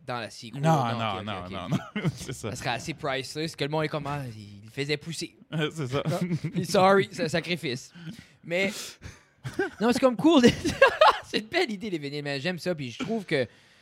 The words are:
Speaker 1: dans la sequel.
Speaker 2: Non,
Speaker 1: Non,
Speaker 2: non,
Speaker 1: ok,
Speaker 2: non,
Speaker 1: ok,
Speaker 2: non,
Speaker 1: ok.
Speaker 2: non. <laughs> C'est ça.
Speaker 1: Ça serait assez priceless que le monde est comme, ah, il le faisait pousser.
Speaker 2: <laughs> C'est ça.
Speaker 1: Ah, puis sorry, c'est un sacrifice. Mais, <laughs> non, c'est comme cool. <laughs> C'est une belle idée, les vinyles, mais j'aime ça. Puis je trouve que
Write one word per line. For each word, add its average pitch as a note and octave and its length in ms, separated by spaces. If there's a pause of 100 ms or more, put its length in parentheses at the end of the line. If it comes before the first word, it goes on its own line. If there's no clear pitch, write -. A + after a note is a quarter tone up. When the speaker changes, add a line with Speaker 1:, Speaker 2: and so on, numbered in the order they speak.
Speaker 1:
dans B2 140
la G#2 100
sequel. A#2+ 300
Speaker 2:
Non, D3+ 260
Speaker 1:
Non, A#2 120
Speaker 2:
non, G#2+ 200
Speaker 1:
ok, G2 60
Speaker 2:
non, G#2+ 80 (120)
Speaker 1:
ok, F2+ 60
Speaker 2:
non, F#2+ 160
Speaker 1:
ok. G#2+ 40
Speaker 2:
non. - 400
<laughs> - 40
C'est - 180
ça. A2 180
Speaker 1:
Ça B2 60
serait - 140
assez A#2 240
priceless D3 600
que C#3+ 100
le C#3+ 60
monde D#3 140
est D3+ 40
comme, D3 180
ah, C#3+ 140 (160)
il G2+ 280
le A2 60
faisait C#3+ 260
pousser. D#3 480
Speaker 2:
<laughs> D3+ 280
C'est D#3 160
ça. C3+ 160
Speaker 1:
Ah, F3 140 (340)
puis F3+ 120
sorry, G3 480
c'est F3+ 120
un D#3+ 40
sacrifice. E3 640 (520)
Mais, F#3+ 280 (520)
<laughs> - 560
non, A3+ 120
c'est B3+ 80
comme B3+ 160
cool. D4+ 260 (420)
<laughs> - 400
C'est A#3 160
une A3 60
belle E4+ 260
idée, G3+ 180
les E3+ 80
vinyles, C#3+ 240
mais C#3+ 180
j'aime F3 200
ça. F3+ 120
Puis C#3 200
je - 100
trouve G#3+ 220
que C3+ 240 (340)